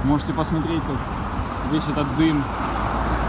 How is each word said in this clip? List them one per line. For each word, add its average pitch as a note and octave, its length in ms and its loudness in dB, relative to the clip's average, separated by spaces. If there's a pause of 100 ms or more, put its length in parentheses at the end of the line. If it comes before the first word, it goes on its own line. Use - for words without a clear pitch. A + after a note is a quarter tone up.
Можете C#3 300 2
посмотреть, D#3+ 480 0
как C#3 160 -2 (720)
весь D3+ 160 0
этот C3+ 300 0
дым D#3 260 4 (840)